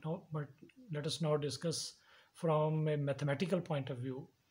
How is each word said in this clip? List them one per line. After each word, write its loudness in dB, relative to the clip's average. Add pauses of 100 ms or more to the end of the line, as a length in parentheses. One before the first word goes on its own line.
now. -4 (100)
But -4 (440)
let -2
us -2
now 4
discuss -2 (400)
from 2
a 2
mathematical 2
point -2
of -6
view -6 (240)